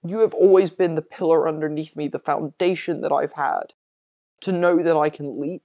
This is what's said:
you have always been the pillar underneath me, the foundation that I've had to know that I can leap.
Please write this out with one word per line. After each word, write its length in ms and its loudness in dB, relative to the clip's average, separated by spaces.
you 140 -6
have 140 2
always 360 6
been 260 -2
the 60 -2
pillar 460 0
underneath 480 -6
me, 120 -6
the 120 -6
foundation 840 -4
that 100 -4
I've 220 -2
had 400 -4
to 100 -6
know 300 2
that 160 2
I 120 2
can 300 -10
leap. 260 -8